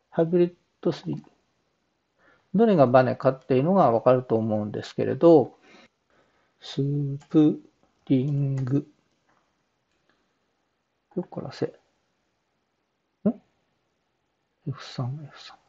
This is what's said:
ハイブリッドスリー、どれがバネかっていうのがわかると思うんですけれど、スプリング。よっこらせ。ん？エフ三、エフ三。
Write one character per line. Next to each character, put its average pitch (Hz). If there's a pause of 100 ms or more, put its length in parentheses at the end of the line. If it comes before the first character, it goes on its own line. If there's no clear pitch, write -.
(120)
ハ -
イ 170
ブ 175
リ 175
ッ 175 (280)
ド 175
ス -
リ 147
ー、 - (1300)
ど 226
れ 208
が 143
バ 127
ネ 120
か -
っ 135
て 131
い 131
う -
の 175
が 170
わ 113
か 127
る 127
と 120
思 110
う 107
ん 104
で -
す -
け 113
れ 110
ど、 156 (1120)
ス - (480)
プ 156 (460)
リ 131
ン 143
グ。 135 (2250)
よ 185
っ -
こ -
ら -
せ。 -
ん？ -
エ -
フ -
三、 135
エ 139
フ -
三。 - (120)